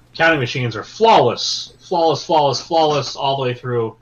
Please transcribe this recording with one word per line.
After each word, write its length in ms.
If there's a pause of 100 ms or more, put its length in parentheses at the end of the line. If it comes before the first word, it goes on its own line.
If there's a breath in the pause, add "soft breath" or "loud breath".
(140)
counting 260
machines 360
are 80
flawless, 960
flawless, 440
flawless, 360
flawless 560
all 200
the 60
way 120
through 480